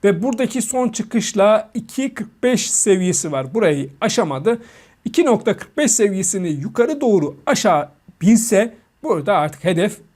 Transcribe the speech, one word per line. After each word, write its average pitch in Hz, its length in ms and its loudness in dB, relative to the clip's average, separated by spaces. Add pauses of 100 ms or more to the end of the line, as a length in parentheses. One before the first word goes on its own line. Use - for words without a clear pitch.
Ve 196 200 2
buradaki 247 380 -2
son 254 280 -2
çıkışla 220 840 0
iki 262 400 -6
kırk - 300 -12
beş 247 280 0
seviyesi 180 600 0
var. 135 220 -6
Burayı 151 360 0 (120)
aşamadı. 208 600 -2 (440)
İki 339 200 0
nokta 226 320 0
kırk - 200 -14
beş 294 140 2
seviyesini 190 580 0
yukarı 233 520 -2
doğru 196 340 2 (100)
aşabilse 202 1300 2 (300)
burada 190 320 0
artık 151 280 -2
hedef 185 340 0 (180)